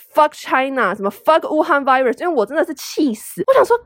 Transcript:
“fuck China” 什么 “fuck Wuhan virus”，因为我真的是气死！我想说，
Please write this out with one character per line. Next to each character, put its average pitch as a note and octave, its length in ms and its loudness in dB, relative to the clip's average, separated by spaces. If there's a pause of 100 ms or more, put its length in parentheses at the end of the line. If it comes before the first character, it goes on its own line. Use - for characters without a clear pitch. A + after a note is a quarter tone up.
(140)
“fuck D4+ 180 4
China” C4 640 -2
什 G3+ 80 -8
么 G3 80 -2
“fuck D#4+ 300 2
Wuhan D4+ 420 0
virus”， C4 380 0
因 E4+ 60 -4
为 F4 60 -2
我 D4 120 0
真 D4 120 -6
的 D#4 80 2
是 D#4+ 80 -8
气 C#4 400 -4
死！ - 340 -10
我 C5+ 60 6
想 C5+ 100 4
说， A#4+ 220 0